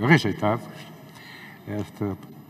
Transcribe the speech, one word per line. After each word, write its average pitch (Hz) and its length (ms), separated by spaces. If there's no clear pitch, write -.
rejeitado 113 640
esta 101 500